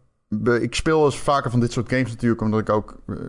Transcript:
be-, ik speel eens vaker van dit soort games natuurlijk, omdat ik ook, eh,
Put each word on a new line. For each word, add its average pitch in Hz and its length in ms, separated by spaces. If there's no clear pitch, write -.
be-, 113 340
ik 147 140
speel 160 300
eens 135 140
vaker 139 320
van 123 80
dit 117 120
soort - 180
games 127 220
natuurlijk, 113 300
omdat 110 180
ik 104 100
ook, 107 280
eh, 107 80